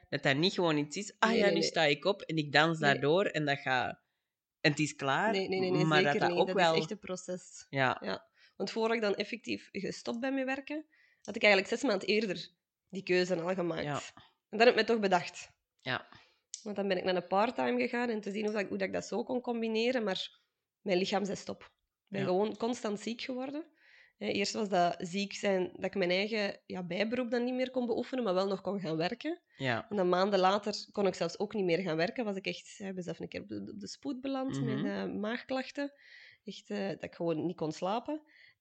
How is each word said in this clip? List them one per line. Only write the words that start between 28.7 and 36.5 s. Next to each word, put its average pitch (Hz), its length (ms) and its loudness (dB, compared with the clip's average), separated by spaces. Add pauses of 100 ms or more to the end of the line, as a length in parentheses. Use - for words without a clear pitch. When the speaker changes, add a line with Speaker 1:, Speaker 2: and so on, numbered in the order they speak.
Speaker 2:
gaan 160 160 -2
werken. 240 440 -2 (160)
Speaker 1:
Ja. 123 340 0
Speaker 2:
En 208 60 -2
dan 185 120 4
maanden 190 300 4
later 202 360 4 (180)
kon 202 140 2
ik 185 80 2
zelfs 170 240 -2
ook 202 160 -4
niet 202 100 0
meer 170 140 4
gaan 180 180 -2
werken. 214 280 0
Was 202 120 -4
ik 190 100 -6
echt, - 320 -8
hè, 196 100 -8
ik 190 60 -6
ben 185 100 -8
zelf 170 160 -8
een 185 80 -8
keer 180 120 -8
op 185 80 -16
de, 208 260 -8
op 202 60 -14
de 196 80 -12
spoed 269 320 -10
beland 262 400 -4
Speaker 1:
Mhm. - 40 0 (180)
Speaker 2:
met, - 20 -2
eh, 196 200 -4 (160)
maagklachten. 262 720 -6 (520)
Echt, - 260 -14